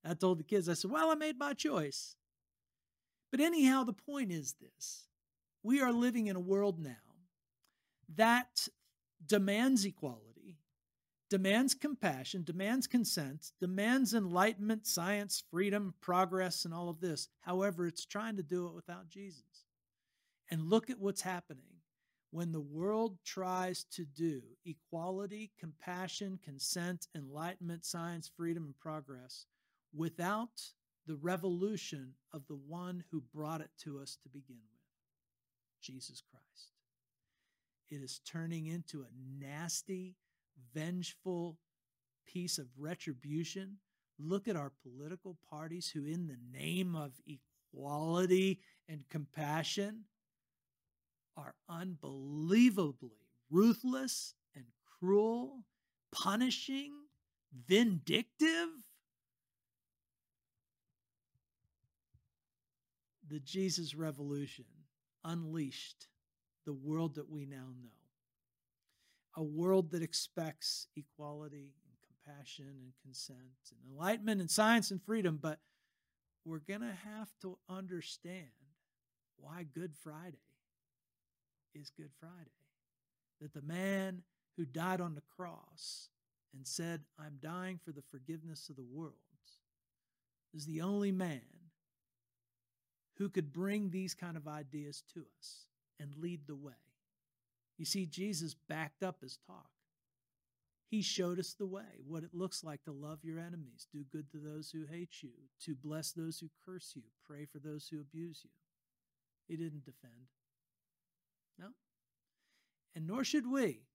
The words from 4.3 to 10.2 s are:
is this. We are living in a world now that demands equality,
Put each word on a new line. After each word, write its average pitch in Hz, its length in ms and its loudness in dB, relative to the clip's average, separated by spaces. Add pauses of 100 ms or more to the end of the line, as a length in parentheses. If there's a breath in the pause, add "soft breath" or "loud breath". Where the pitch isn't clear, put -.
is 151 220 -2
this. - 540 -14 (560)
We 269 180 6
are 254 100 6
living 240 360 4
in 196 80 2
a 185 40 2
world 196 400 4
now 147 120 -6 (1200)
that 233 520 6 (580)
demands 208 580 6
equality, 127 760 -6 (680)